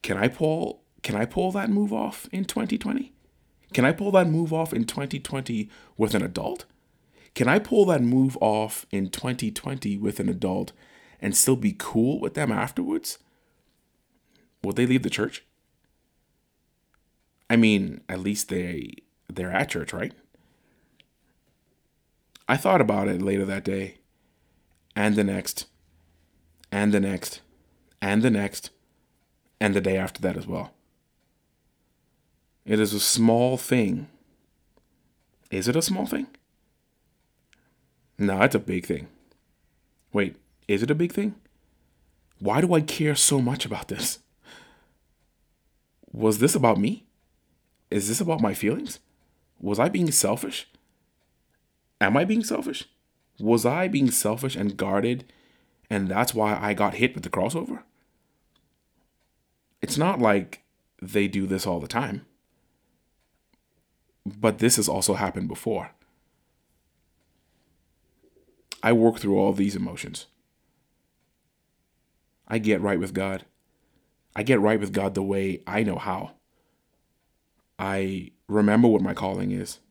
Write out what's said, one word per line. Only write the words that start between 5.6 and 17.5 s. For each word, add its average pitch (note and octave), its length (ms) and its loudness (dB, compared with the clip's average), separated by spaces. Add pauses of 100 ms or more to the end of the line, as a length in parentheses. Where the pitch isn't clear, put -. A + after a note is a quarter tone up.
with G#2+ 160 2
an G2 80 2
adult? - 440 -6 (680)
Can F3 140 2
I D3+ 100 6
pull G#3 280 4
that D#3 180 4
move C3 360 4
off G#2+ 520 0
in G2 180 -2
twenty B2 400 -4
twenty G#2+ 480 -6
with G2+ 220 -2
an G2 100 0
adult F#2+ 440 -2 (460)
and G2 160 -2
still C3 200 4
be A2 200 -2
cool A#2+ 440 0
with - 160 -6
them C#3+ 160 -2
afterwards? - 680 -4 (1500)
Will G2 100 -2
they A#2+ 120 2
leave B2+ 160 2
the - 80 -4
church? - 340 -4 (2000)
I A#2 60 4